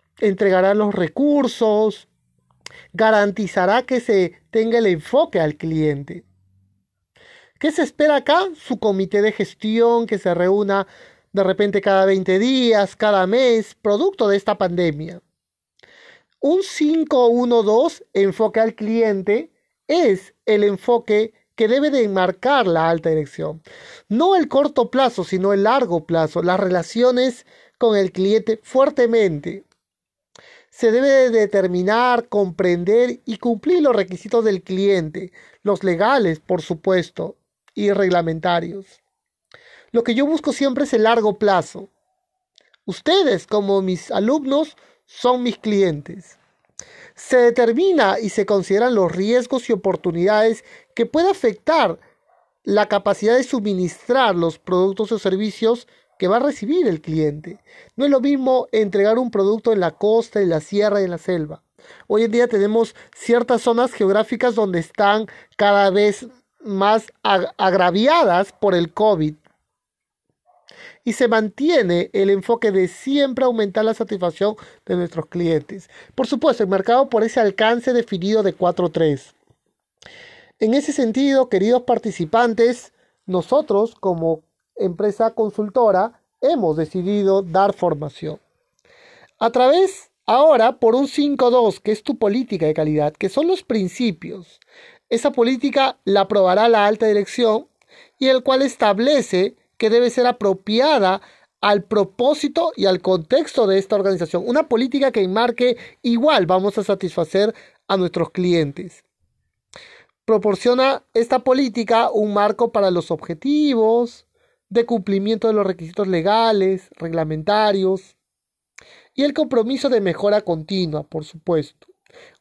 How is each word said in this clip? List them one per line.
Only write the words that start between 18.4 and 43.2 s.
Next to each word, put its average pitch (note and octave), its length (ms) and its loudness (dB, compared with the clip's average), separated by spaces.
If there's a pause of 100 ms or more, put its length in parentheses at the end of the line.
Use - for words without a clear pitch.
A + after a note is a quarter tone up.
al A3+ 140 0
cliente, A3 800 -2 (340)
es C#4 460 0 (140)
el G#3 180 2
enfoque G#3+ 680 0 (200)
que G#3+ 140 0
debe C#4 220 2
de C4+ 120 0
enmarcar G3+ 640 0
la E3 220 0
alta E3 220 -2
dirección. D#3 520 -6 (460)
No E4 280 2
el E4 120 0
corto C4 420 0
plazo, B3 320 0
sino F#3+ 300 -2
el G3 120 0
largo G#3 420 0
plazo, E3 360 -2
las F3+ 160 0
relaciones A#3+ 840 0 (320)
con A3+ 180 2
el G3 160 2
cliente G#3+ 520 0
fuertemente. A3+ 1040 0 (1040)
Se A3+ 200 0
debe B3+ 180 2
de C4 220 4
determinar, G#3 1000 0
comprender G3 960 0
y A3 100 -6
cumplir D4 460 0
los C4 120 2
requisitos G3+ 480 -2
del G3 200 0
cliente, F#3 720 -2 (300)
los G3+ 220 -2
legales, F#3+ 560 0
por F3+ 220 -4
supuesto, F3 760 -4 (380)
y G3+ 180 -2
reglamentarios. F3 1080 -2 (920)
Lo A#3 120 0
que A#3 100 -2
yo C4+ 100 2
busco D4+ 280 -2
siempre C#4 320 -2
es C#4 100 -6
el A3 80 2
largo A3 360 2
plazo. G3 520 -2 (960)
Ustedes, C#4+ 600 0